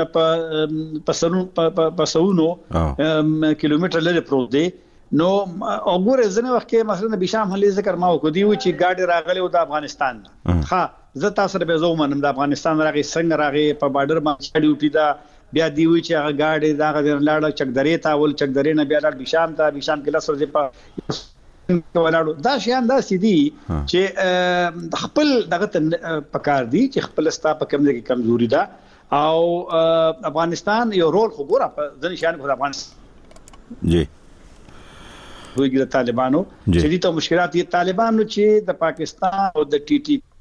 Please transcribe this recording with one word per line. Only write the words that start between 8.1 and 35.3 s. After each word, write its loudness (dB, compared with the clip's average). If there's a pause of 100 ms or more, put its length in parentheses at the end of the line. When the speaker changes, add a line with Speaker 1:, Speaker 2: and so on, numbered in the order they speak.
Speaker 1:
وکړو، 0
دوی 4
وایي 4
چې 0
ګاډي 2 (120)
راغلي -2
و -2
د -2 (100)
افغانستان -4
نه. -20 (220)
Speaker 2:
آه. 2
Speaker 1:
ښه، -4
زه -2
تاسو -2
سره -4
به 2
زه 4 (100)
ومنم، 0
د 0
افغانستان 0
راغی، 0
څنګه 0
راغی، 2
په -2
بارډر 0
باندې -2
ډیوټي 2 (100)
ده، -2 (260)
بیا 2 (100)
دی 4
وی 4
چې -6
هغه 0 (100)
ګاډي 0 (120)
دا 2
هغه 0
ځای 2
نه 0
لاړه، 2
چک -2 (100)
درې 2
ته 2
ول، 2
چک 0
درې 2
نه 0
بیا 2
لاړ 0
بیشام 0
ته، 2
بیشام -4
کې -2
لس -2
ورځې -2
په 0 (1400)
ولاړو. 0 (140)
دا 2
شیان 0
داسې 0 (100)
دي 4 (160)
Speaker 2:
ها. -4
Speaker 1:
چې، 2 (180)
آه، 0 (300)
خپل 0 (240)
دغه 0
ته، -2 (220)
آه، -4 (180)
پکار 0
دي 4
چې -6 (120)
خپل 0
ستا 0
په -4 (100)
کوم 2
ځای 4
کې -8
کمزوري 2
ده. 4 (500)
او، 0 (100)
آه، 2 (160)
افغانستان 0 (100)
یو 4
رول 2
خو -8
ګوره، 0
په -4 (180)
ځینې -4
شیانو -2
کې -14
خو -4
د 2
افغانستان -8
Speaker 2:
جی. 4 (1500)